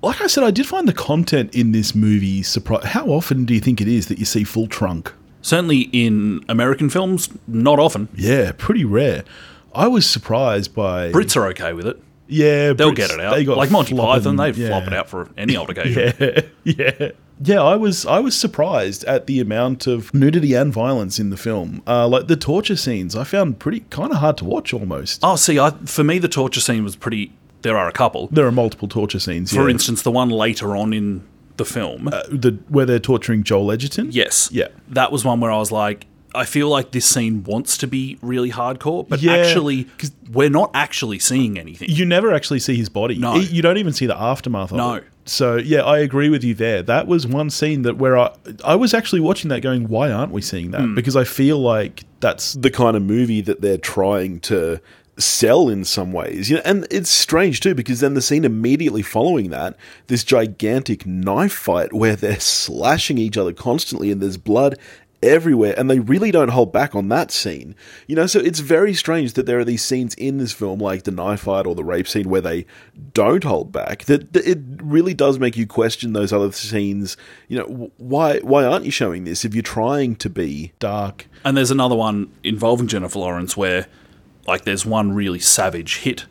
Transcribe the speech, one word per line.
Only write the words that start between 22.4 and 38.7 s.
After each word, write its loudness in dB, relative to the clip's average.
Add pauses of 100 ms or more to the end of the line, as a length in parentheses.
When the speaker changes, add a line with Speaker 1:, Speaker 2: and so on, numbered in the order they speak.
Speaker 1:
scenes, -4
I -4
found 0
pretty, -4 (100)
kinda -4
hard 2
to -8
watch -4
almost. -6
Speaker 2:
Oh, 4
see, 4
I, 6 (160)
for 0
me, 2
the 0
torture -2
scene 0
was -8
pretty, -6 (300)
there 0
are 0
a -6
couple. 0
Speaker 1:
There 6
are 2
multiple 0
torture -2
scenes, -4
Speaker 2:
For 4
Speaker 1:
yeah. 4
Speaker 2:
instance, -2
the 0
one 2
later -2
on 0
in -4 (300)
the -4
film. -6
Speaker 1:
Uh, -6
the, 0 (100)
where 4
they're 2
torturing 0
Joel 2
Edgerton? -4
Speaker 2:
Yes. 0
Speaker 1:
Yeah. 0 (200)
Speaker 2:
That 0
was -2
one 2
where 0
I 0
was -2
like, -4 (280)
I -2
feel 0
like 0
this 0
scene 0
wants -4
to -4
be -6
really -2
hardcore, -4